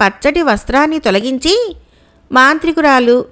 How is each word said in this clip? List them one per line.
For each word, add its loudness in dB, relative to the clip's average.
పచ్చటి -2
వస్త్రాన్ని -2
తొలగించి -2
మాంత్రికురాలు 2